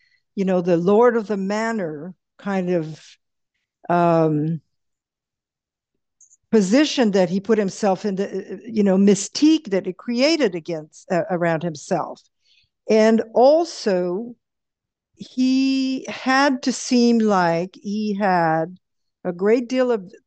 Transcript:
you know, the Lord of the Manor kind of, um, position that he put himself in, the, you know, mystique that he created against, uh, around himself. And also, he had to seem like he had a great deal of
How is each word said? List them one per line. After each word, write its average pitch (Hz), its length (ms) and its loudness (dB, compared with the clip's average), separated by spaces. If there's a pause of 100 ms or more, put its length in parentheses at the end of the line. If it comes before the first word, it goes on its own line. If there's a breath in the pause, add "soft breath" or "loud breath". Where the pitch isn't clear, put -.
(340)
you 196 100 -4
know, 185 160 0
the 175 160 2
Lord 214 400 4
of 214 120 -4
the 214 80 -4
Manor 190 800 -6 (240)
kind 190 320 -4
of, 160 340 -4 (840)
um, 165 720 2 (1900)
position 220 640 2
that 185 160 2
he 190 100 -4
put 208 200 0
himself 190 460 -2
in, 196 120 -4
the, 196 480 -8
you 220 180 -2
know, 196 140 4
mystique 208 760 2
that 190 160 -2
he 185 60 -6
created 247 640 0
against, 160 580 -12
uh, 170 180 0
around 165 320 0
himself. 165 580 -6 (680)
And 220 340 4 (120)
also, 233 1000 2 (800)
he 262 920 -2
had 262 540 0
to 247 100 -2
seem 240 460 2
like 185 640 0
he 208 340 -6
had 180 640 0 (460)
a 180 100 -6
great 220 360 0
deal 254 240 0
of 196 200 -6 (140)